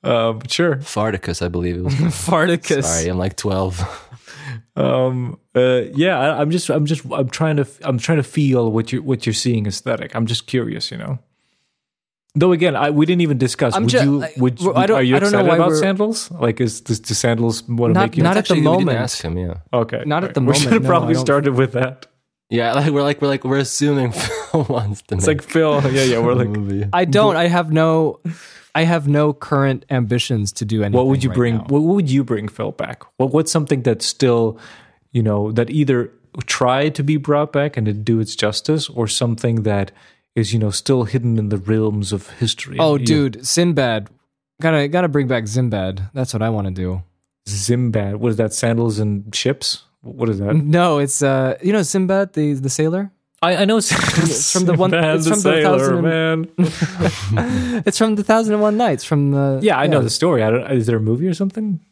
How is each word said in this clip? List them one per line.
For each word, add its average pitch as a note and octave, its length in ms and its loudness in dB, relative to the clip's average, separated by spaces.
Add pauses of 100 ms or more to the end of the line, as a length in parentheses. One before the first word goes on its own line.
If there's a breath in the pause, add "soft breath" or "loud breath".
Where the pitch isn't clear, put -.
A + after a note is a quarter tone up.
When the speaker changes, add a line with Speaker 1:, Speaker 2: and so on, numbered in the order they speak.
Speaker 1:
Um, A#2 440 0
sure. E3+ 300 0
Speaker 2:
Farticus, G#2 680 -4
I F2+ 40 -2
believe F2 260 -2
it F2+ 80 -6
was. C3+ 100 -2
Speaker 3:
<laughs> - 20 -2
Farticus. E3+ 880 0
Speaker 2:
Sorry, E2 240 -2
I'm, F#2 80 -2
like, F#2+ 180 -2
twelve. F#2 400 -2 (1000 loud breath)
Speaker 1:
Um, B2+ 600 0 (160)
uh, B2+ 280 2 (120)
yeah, D#3+ 240 0
I, C#3 240 0
I'm D3 80 0
just, E3+ 200 -2
I'm D3+ 160 0
just, D3 260 -2
I'm C3+ 180 -2
trying D#3 280 0
to, C#3+ 100 0 (140)
I'm C3 160 -2
trying D#3+ 220 0
to C3+ 40 -2
feel B2 480 0
what A2+ 220 -2
you're, B2 80 -4
what C3+ 240 -4
you're A2+ 80 -2
seeing A2+ 320 -2
aesthetic. A2 500 -6
I'm A#2 100 -2
just A2+ 220 -6
curious, A2+ 440 -4
you A#2+ 60 -14
know. - 220 -8 (1160)
Though F3+ 180 4
again, D#3+ 240 2
I, D3 140 0
we D3+ 140 4
didn't F3 160 2
even D3 160 2
discuss. B2 380 0
Speaker 3:
I'm A#2 80 0
Speaker 1:
Would A#2 80 2
Speaker 3:
ju-, - 120 4
Speaker 1:
you, C#3 200 2
Speaker 3:
I, D#3+ 140 -10
Speaker 1:
would B2+ 240 0
you, F3+ 80 0
Speaker 3:
well, D#3+ 80 0
I F#3 80 4
don't, A3 140 2
Speaker 1:
are C3 40 2
you B2+ 140 4
Speaker 3:
I - 20 4
don't G3+ 140 2
know G3+ 60 4
Speaker 1:
excited F#3 100 4
Speaker 3:
why D#3+ 80 4
Speaker 1:
about E3+ 120 4
Speaker 3:
we're D#3 120 2
Speaker 1:
sandals? G#3 500 -2
Like, A#2+ 300 -2
is, A2+ 180 -2
does, A2 220 -4
do - 120 -8
sandals A#2 500 0
wanna A#2+ 300 0
Speaker 3:
Not, F#3 100 4
Speaker 1:
make F#3 140 -2
you D#3 60 2
Speaker 3:
not F#3 140 2
at G#3+ 100 0
the F#3 60 2
Speaker 2:
Actually, D#3+ 80 2
we - 20 2 (140)
didn't - 80 2
Speaker 3:
moment. C3 140 0
Speaker 2:
ask B2+ 220 -6
him, E2 160 -6
yeah. F2 180 -6 (180)
Speaker 1:
Okay. A#2 320 -2
Speaker 3:
Not D3+ 180 -2
at F#3+ 40 -4
Speaker 1:
Right. - 80 -8
Speaker 3:
the D3+ 40 0
Speaker 1:
We B2 60 2
Speaker 3:
moment, C#3+ 160 4
Speaker 1:
should C3+ 120 2
have A3 100 4
Speaker 3:
no, C3 40 0
Speaker 1:
probably E3 220 2
Speaker 3:
I E3 40 4
don't. B2+ 120 0
Speaker 1:
started C#3+ 300 2
with B2 180 2
that. B2+ 340 -4 (420)
Speaker 2:
Yeah, A#2 240 0
like, C#3+ 200 2
we're, C#3+ 100 2
like, C#3+ 180 0
we're, C#3+ 60 0
like, C#3 160 -2
we're C3 140 0
assuming C#3 540 0
<laughs> - 20 -8
Phil - 560 -4
wants G#2+ 340 -4
to - 120 -8
Speaker 1:
It's F#2 120 2
Speaker 2:
make D3+ 140 0
Speaker 1:
like, - 100 -18
Phil, D3+ 300 2 (100)
yeah, C3+ 120 2
yeah, A#2+ 160 2
we're A#2 120 2
Speaker 2:
a B2+ 40 2
Speaker 1:
like, B2 120 0
Speaker 2:
movie. G2+ 460 -2
Speaker 3:
I F3+ 100 2
don't. G3+ 300 4
Speaker 1:
But D#3+ 80 0
Speaker 3:
I F3 60 2
have E3+ 260 0
no, D#3+ 480 2 (520 loud breath)
I D#3+ 100 2
have E3 240 2
no D3 260 2
current C#3 560 0
ambitions A#2+ 640 0
to - 120 -6
do G#2 180 0
anything G#2 140 0
Speaker 1:
What B2+ 100 4
would C3+ 160 2
you C3 80 0
Speaker 3:
right - 40 -4
Speaker 1:
bring? A#2+ 220 2
Speaker 3:
now. G#2+ 60 -2
Speaker 1:
What, C#3+ 180 2
what E3+ 140 2
would F3 160 0
you C#3 120 2
bring A2 240 -4
Phil G#2 240 -6
back? - 320 -10 (140)
What, C3 160 0
what's D#3+ 180 2
something C#3+ 300 0
that's A#2 240 0
still, A#2 540 2 (520 loud breath)
you A#2+ 120 0
know, G#2 300 0
that A#2 180 0
either C3 400 0 (340)
tried C3+ 500 0
to D3 80 -4
be D3+ 140 0
brought D3 340 0
back D3 240 -2
and A2 120 0
it G#2+ 180 -4
do A2+ 140 2
its A2+ 160 -4
justice, C#3+ 520 -2
or A#2 200 -4
something A2+ 560 -2
that G2+ 280 -2 (440 soft breath)
is, A2 180 -2
you A#2 60 0
know, G#2+ 100 0
still B2+ 360 0
hidden A#2 340 -2
in G#2 100 -2
the G#2+ 80 -2
realms G#2 560 -2
of F#2+ 160 -8
history? - 500 -6
Speaker 3:
Oh, D#3 160 2
Speaker 1:
You C3 100 -2
Speaker 3:
dude, C3 420 0
Sinbad. C3+ 600 0 (540)
Gotta, D#3 260 2
gotta F3 220 0
bring C#3 180 0
back A#2+ 220 0
Sinbad. G2+ 540 -2 (100)
That's B2+ 200 -4
what A2 100 -2
I A2+ 60 0
wanna G2+ 220 -2
do. F#2 300 -4 (460)
Speaker 1:
Sinbad. G#2 720 -2
What A2 120 0
is G#2+ 80 -2
that? A2 160 0
Sandals A#2 460 0
and G#2 360 -4
ships? - 480 -2 (180)
What A#2 280 -4
is G2+ 100 -2
that? G2+ 140 0
Speaker 3:
No, D#3 460 2
it's, C#3+ 240 -2
uh, C3 380 0
you F#3+ 120 0
know G#3+ 80 2
Sinbad, F#3+ 520 0
the, D3 200 0
the C3+ 160 -2
sailor? F3 420 -2 (300)
Speaker 1:
I, F3 160 2
I G3 80 2
know A3 120 4
<laughs> - 0 -
Speaker 3:
It's D#3+ 760 0
from F#3 120 2
the F3 100 4
one, F#3 160 2
Speaker 1:
Sinbad D#3+ 240 2
Speaker 3:
it's D#3+ 100 0
Speaker 1:
the E3 60 2
Speaker 3:
from D#3 100 2
the D#3 200 4
Speaker 1:
sailor, D3+ 180 4
Speaker 3:
Thousand E3+ 240 2
Speaker 1:
man. D#3+ 440 0 (100)
Speaker 3:
<laughs> G#3+ 1300 -2
It's G3+ 120 0
from A3 180 2
the G3+ 80 -4
Thousand A3 300 2
and G#3 80 2
One G#3+ 160 2
Nights. A#3 260 0
From C#3+ 280 2
the C#3 300 2
Speaker 1:
Yeah, F#3+ 160 2
I C#3+ 100 2
know D3+ 100 4
Speaker 3:
yeah. C3 60 4
Speaker 1:
the A2+ 60 0
story. C#3+ 340 2
I A2 80 2
don't, A#2+ 200 0
is A#2+ 160 2
there A#2 100 2
a A2 40 0
movie A#2+ 260 0
or F3+ 60 0
something? G3 460 -4 (120)